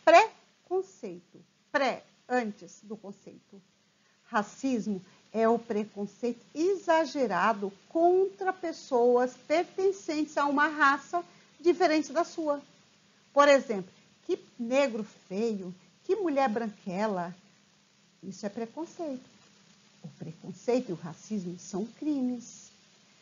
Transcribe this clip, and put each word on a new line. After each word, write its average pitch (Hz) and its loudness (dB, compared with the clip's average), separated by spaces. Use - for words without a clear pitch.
preconceito. 339 2
Pré, 262 -2
antes 220 -4
do 208 -12
conceito. - -20
Racismo 214 -4
é 226 4
o 233 4
preconceito 214 -6
exagerado 269 0
contra 370 2
pessoas 254 0
pertencentes 339 -2
a 294 2
uma 285 2
raça 294 0
diferente 311 2
da 330 0
sua. 302 -4
Por 285 8
exemplo, 220 2
"Que 359 -4
negro 240 0
feio, 190 -4
que 381 0
mulher 277 0
branquela." 202 -4
Isso - -12
é 202 -6
preconceito. 262 -10
O - -18
preconceito 233 -6
e 180 -6
o - -4
racismo 180 -10
são 202 -8
crimes. 254 -8